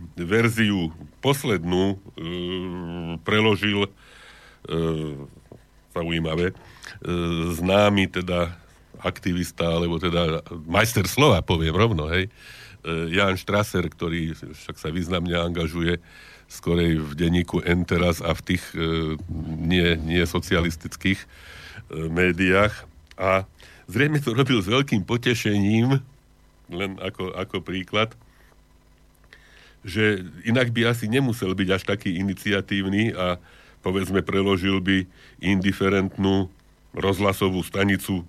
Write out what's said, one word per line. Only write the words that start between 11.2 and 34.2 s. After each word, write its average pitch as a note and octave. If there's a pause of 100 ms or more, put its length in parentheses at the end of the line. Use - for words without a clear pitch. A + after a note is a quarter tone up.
poviem D#2+
rovno, F#2
hej, F#2
e, -
Jan F#2+
Strasser, G2
ktorý E2
však -
sa D#2
významne F2
angažuje E2+ (480)
skorej E2+
v D2+
denníku E2+
N F2
teraz F2
a E2
v -
tých, - (100)
e, D#2+ (400)
nie, E2+
nie E2
socialistických, E2+
e, - (840)
médiách. F#2 (480)
A F#2+ (400)
zrejme C#3+
to C#3
robil B2
s F#2
veľkým B2
potešením, A2+ (720)
len G2
ako, F#2
ako F#2+
príklad, F#2+ (1700)
že G2+ (240)
inak A#2
by A#2
asi A2+
nemusel A2
byť F#2
až F#2
taký G2
iniciatívny G2
a, F2+ (480)
povedzme, F#2